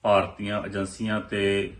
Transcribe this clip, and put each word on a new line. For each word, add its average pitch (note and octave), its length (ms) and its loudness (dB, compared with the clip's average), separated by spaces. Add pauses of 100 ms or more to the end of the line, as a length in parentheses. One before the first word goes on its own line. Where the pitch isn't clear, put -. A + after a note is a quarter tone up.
ਭਾਰਤੀਆਂ G2+ 600 2
ਏਜੰਸੀਆਂ G2+ 560 -2
ਤੇ G2 580 0